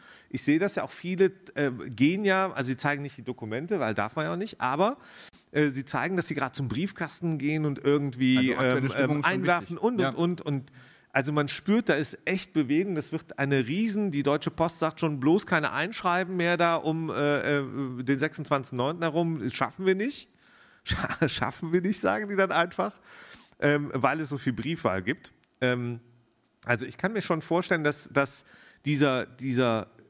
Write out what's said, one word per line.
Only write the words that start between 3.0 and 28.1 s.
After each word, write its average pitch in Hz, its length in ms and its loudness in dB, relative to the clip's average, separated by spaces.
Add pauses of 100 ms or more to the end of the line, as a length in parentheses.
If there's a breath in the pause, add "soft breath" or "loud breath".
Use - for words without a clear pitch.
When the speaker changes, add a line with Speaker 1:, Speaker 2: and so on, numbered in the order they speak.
Speaker 1:
nicht 143 140 -10
die 123 60 -14
Dokumente, 131 560 -4
weil 110 140 0
darf 104 220 -4
man 156 100 -2
ja 165 80 -4
auch 170 40 -4
nicht, 208 220 -8
aber... 160 380 0 (540 loud breath)
Äh, 151 160 2
sie 135 180 -4
zeigen, 151 300 -2
dass 170 120 0
sie - 80 -4
gerade 135 180 -2
zum 139 140 -4
Briefkasten 160 680 -4
gehen 151 280 0
und 143 180 -2
irgendwie, 131 540 4
Speaker 2:
Also 127 160 4
aktuelle 127 260 2
Speaker 1:
ähm, 131 100 2
Speaker 2:
Stimmung 135 280 2
Speaker 1:
ähm, - 20 -2
Speaker 2:
ist 143 60 0
schon 175 80 2
Speaker 1:
einwerfen 175 420 0
Speaker 2:
wichtig. - 80 -4
Speaker 1:
und, 226 180 0
Speaker 2:
Ja. 135 80 2
Speaker 1:
und, 131 60 -6
und, 170 260 0
und. 139 300 -4 (420 loud breath)
Also 139 200 0
man 147 160 2
spürt, - 400 2
da 156 60 4
ist 147 280 -2
echt 185 300 -2
Bewegung. 160 420 2
Das - 160 -4
wird - 260 -10
eine 139 300 2
Riesen-, 202 440 0
die 143 120 0
Deutsche 147 260 0
Post 165 300 -2
sagt 160 220 -2
schon, 151 180 0
bloß 160 260 4
keine 151 280 0
Einschreiben 180 640 -2
mehr 175 180 2
da 170 220 4
um, 160 320 -2
äh, 143 500 2
äh, 127 420 -6
den 131 160 0
sechsundzwanzigsten 143 600 -2
neunten 156 260 -2
herum. 165 400 0
Das 123 80 -2
schaffen 131 340 -4
wir 190 100 6
nicht. 226 340 -6 (280 soft breath)
<laughs> - 280 -20
Scha-, - 420 -2
schaffen 160 460 -4
wir 180 80 4
nicht, 190 180 0
sagen 208 300 0
die 202 80 -6
dann 190 160 4
einfach, 175 480 -2 (580 loud breath)
ähm, 147 340 2
weil 135 280 0
es 147 80 -6
so 143 80 -4
viel 127 160 -2
Briefwahl 113 480 -2
gibt. 113 320 -6 (260)
Ähm, 123 400 -2 (640)
also 120 220 0
ich - 120 -12
kann 190 140 -2
mir 220 100 -2
schon 160 200 0
vorstellen, 170 420 0
dass, 147 300 -2